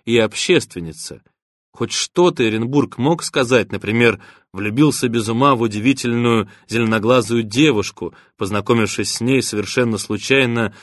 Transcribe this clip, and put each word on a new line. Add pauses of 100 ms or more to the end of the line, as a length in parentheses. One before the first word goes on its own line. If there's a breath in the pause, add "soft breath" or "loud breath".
и
общественница. (540)
Хоть
что-то
Эренбург
мог
сказать,
например, (320 loud breath)
влюбился
без
ума
в
удивительную (200 loud breath)
зеленоглазую
девушку, (240 soft breath)
познакомившись
с
ней
совершенно
случайно